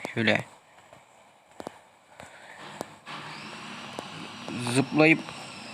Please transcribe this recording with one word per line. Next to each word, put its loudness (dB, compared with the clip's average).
şöyle 4
zıplayıp 8